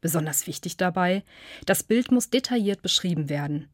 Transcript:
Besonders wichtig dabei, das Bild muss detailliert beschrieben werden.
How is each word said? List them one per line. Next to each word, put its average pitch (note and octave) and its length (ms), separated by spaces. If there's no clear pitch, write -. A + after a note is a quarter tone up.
Besonders D#3 460
wichtig - 280
dabei, F3+ 480
das G3 160
Bild A#3+ 300
muss B3 180
detailliert A3+ 520
beschrieben D#3+ 480
werden. D3 440